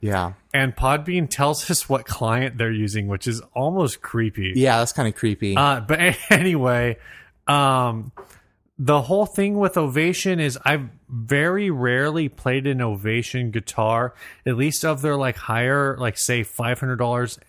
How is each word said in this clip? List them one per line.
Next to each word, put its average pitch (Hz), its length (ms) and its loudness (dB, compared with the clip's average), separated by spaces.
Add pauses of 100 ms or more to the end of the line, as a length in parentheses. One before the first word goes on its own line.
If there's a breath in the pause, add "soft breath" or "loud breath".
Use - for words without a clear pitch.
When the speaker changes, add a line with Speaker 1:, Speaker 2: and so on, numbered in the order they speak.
Speaker 1:
Yeah. 95 320 0 (220)
Speaker 2:
And 135 200 0
Podbean 151 540 0
tells 147 400 0
us - 180 -2
what 135 200 -2
client 123 500 -2
they're 113 140 0
using, 107 360 -2
which 98 200 -4
is 117 140 -4 (120)
almost 151 480 0
creepy. 101 540 -2
Speaker 1:
Yeah, 127 240 4
that's 117 140 0
kinda 117 180 0
creepy. 101 440 -2
Speaker 2:
Uh, 139 260 4
but 151 180 0
a-, - 240 4
<laughs> - 80 -14
anyway, 127 680 2 (480 loud breath)
um, 131 680 2 (680 loud breath)
the 143 240 4
whole 190 220 2
thing 202 320 0
with 196 200 2
Ovation 165 640 0
is 135 240 0
I've 139 260 0 (200)
very 147 640 0
rarely 139 580 0
played 131 380 -2
an 135 140 0
Ovation 113 680 -2
guitar, 113 640 -2 (320 loud breath)
at 127 100 0
least 143 300 0
of 156 160 0
their, 147 140 0
like, 131 220 -2
higher, 131 600 0
like, 120 200 -2
say, 120 260 -2
five 123 360 -4
hundred 127 180 -4
dollars 120 520 -2